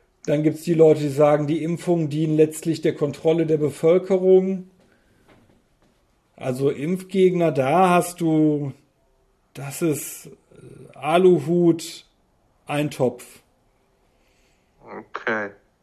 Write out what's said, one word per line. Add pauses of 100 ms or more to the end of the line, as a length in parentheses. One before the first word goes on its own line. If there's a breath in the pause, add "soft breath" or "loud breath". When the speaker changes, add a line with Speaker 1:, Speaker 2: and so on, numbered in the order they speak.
(260)
Speaker 1:
Dann
gibt's
die
Leute,
die
sagen,
die
Impfungen
dienen
letztlich
der
Kontrolle
der
Bevölkerung. (1700 soft breath)
Also
Impfgegner,
da
hast
du, (840)
das
ist,
äh,
Aluhut, (600)
Eintopf. (1600)
Speaker 2:
Okay. (340)